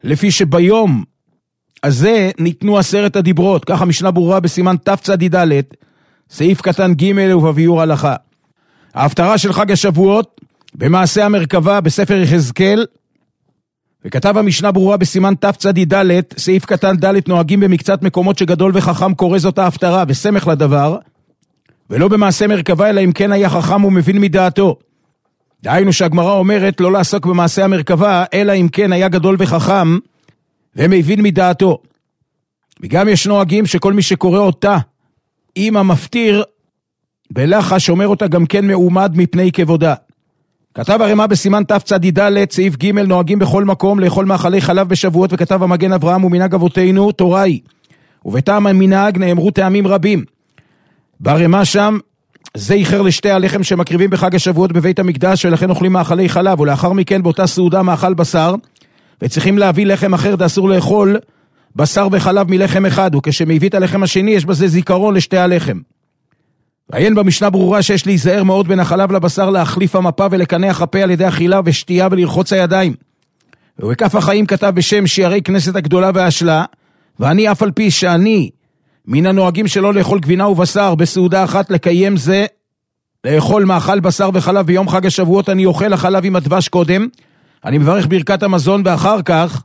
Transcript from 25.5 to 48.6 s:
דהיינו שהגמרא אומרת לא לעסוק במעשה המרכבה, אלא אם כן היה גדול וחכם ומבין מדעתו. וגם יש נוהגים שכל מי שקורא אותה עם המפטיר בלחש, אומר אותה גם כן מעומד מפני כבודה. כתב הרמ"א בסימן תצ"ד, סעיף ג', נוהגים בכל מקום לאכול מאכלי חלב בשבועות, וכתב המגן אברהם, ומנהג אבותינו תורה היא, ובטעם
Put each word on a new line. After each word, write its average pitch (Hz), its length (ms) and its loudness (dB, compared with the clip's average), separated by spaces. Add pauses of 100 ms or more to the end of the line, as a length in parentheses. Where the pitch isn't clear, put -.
דהיינו 185 300 0
שהגמרא 175 380 0
אומרת 196 500 0
לא 180 100 2
לעסוק 190 340 -2
במעשה 180 380 0
המרכבה, 185 600 0 (100)
אלא 202 200 0
אם 185 180 2
כן 196 220 0
היה 180 140 0
גדול 185 320 0
וחכם 165 580 0 (800)
ומבין 180 460 2
מדעתו. 185 560 0 (1040)
וגם 185 280 0
יש 196 180 2
נוהגים 202 380 0
שכל 190 280 0
מי 202 80 2
שקורא 185 380 0
אותה 202 380 0 (800)
עם 214 220 -2
המפטיר 202 640 0 (880)
בלחש, 185 580 0
אומר 185 180 0
אותה 202 200 -2
גם 170 180 2
כן 202 220 0
מעומד 185 480 2
מפני 180 360 0
כבודה. 160 420 0 (800)
כתב 196 280 -2
הרמ"א 214 240 2
בסימן 202 380 0
תצ"ד, 202 880 0
סעיף 185 240 -2
ג', 160 160 -2
נוהגים 190 480 0
בכל 196 240 0
מקום 196 360 0
לאכול 190 260 0
מאכלי 185 360 0
חלב 180 280 0
בשבועות, 180 440 0
וכתב 185 300 -2
המגן 185 300 0
אברהם, 180 300 0
ומנהג 180 300 0
אבותינו 185 580 2
תורה 185 300 0
היא, 185 180 0 (640)
ובטעם 196 420 0